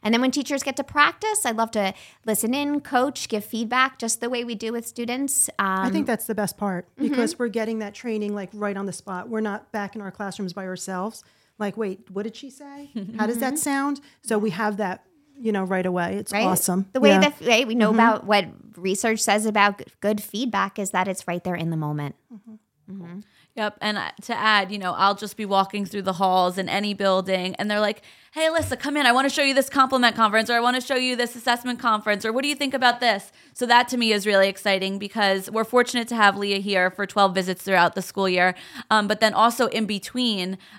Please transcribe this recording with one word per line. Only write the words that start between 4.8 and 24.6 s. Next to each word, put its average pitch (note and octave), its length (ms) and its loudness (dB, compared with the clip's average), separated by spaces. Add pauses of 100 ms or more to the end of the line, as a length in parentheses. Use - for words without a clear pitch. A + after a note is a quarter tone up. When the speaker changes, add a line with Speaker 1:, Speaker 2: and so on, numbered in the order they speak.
Speaker 1:
students. B3 720 -2
Speaker 2:
I F#3+ 340 0
think G3 120 0
Speaker 1:
Um, - 40 -2
Speaker 2:
that's A3+ 200 -2
the A3 80 -4
best G#3 220 -4
part, F#3 400 -4
Speaker 1:
Mm-hmm. C#4 100 -2
Speaker 2:
because C#4 320 0
we're A#3+ 80 -2
getting A3 320 -4
that G#3 140 -8
training, G#3 420 -6
like, F#3+ 180 -8
right G#3 220 -4
on G3 100 -6
the F#3+ 60 -6
spot. F#3+ 380 -10
We're A3 100 -2
not G#3+ 320 -6
back G3+ 240 -8
in G#3+ 60 -10
our F#3+ 100 -10
classrooms G3 400 -8
by F#3+ 140 -10
ourselves. F#3 580 -8 (340)
Like, G#3 200 -4
"Wait, G3 340 -6
what G3 120 -6
did A3+ 120 -10
she C4+ 140 -18
say? C#4+ 420 -18 (260)
How G#3+ 100 0
does A#3 120 -2
that C4 140 -2
Speaker 1:
Mm-hmm. D4+ 80 -4
Speaker 2:
sound?" C#4 400 -2 (220)
So A3 140 0
we G#3+ 120 2
have G#3 260 -2
that, F#3+ 300 -4 (340)
you A3 140 -2
know, G3 100 0
right F#3 220 0
away. F3+ 320 0
It's G#3 160 -8
Speaker 1:
Right? G#3 140 2
Speaker 2:
awesome. F#3 440 0
Speaker 1:
The C4 80 -2
way - 120 10
Speaker 2:
Yeah. C#4+ 100 8
Speaker 1:
that, D4 140 4 (120)
right, A#3+ 180 6
we A3+ 80 -4
know G#3+ 180 4
Speaker 2:
Mm-hmm. A3+ 80 4
Speaker 1:
about A3+ 260 4
what G3+ 220 4 (280)
research G3+ 460 0
says G#3+ 240 2
about G3+ 320 2
g-, - 80 -16 (160)
good G#3 200 0
feedback G3+ 580 -4
is F#3+ 120 -4
that F#3 160 0
it's F#3 220 -6
right F3 160 -4
there F3+ 100 -2
in E3 140 -4
the E3 80 -2
moment. D3 380 -4 (180)
Speaker 2:
Mm-hmm. A3 220 -20 (360)
Speaker 1:
Mm-hmm. F3+ 280 -14 (360)
Speaker 3:
Yep. G#3+ 260 -6
And, G#3+ 180 -2
uh, E2+ 100 -6 (140)
to A#3 120 -6
add, G#3 360 2